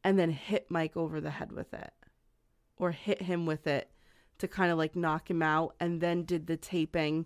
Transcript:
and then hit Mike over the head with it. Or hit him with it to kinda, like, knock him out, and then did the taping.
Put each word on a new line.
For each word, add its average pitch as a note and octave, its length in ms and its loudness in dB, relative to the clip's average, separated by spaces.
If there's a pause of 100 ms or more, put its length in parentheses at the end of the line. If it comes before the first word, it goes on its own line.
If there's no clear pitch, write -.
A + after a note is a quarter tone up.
and G3 160 6
then E3 120 4
hit F3 380 -2
Mike D#3+ 280 -2
over D#3 240 -2
the D3+ 100 -4
head - 220 -8
with - 200 -10
it. - 220 -14 (840)
Or F3+ 140 0
hit G3 320 -2
him F3 240 0
with D#3 220 -2
it C#3+ 240 -2 (460)
to - 80 -2
kinda, F3 300 2
like, D#3+ 180 0
knock D#3+ 360 0
him E3 120 2
out, D#3 380 2
and E3+ 220 0
then E3+ 200 2
did E3 240 -2
the E3 120 -2
taping. D#3+ 680 0